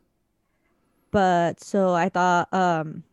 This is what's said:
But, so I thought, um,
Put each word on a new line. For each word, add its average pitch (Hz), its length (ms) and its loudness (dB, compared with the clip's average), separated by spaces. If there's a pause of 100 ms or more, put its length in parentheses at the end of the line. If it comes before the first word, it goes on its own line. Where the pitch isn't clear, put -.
(1120)
But, 180 480 2
so 190 340 0
I 175 160 0
thought, 175 460 0
um, 165 480 -2 (100)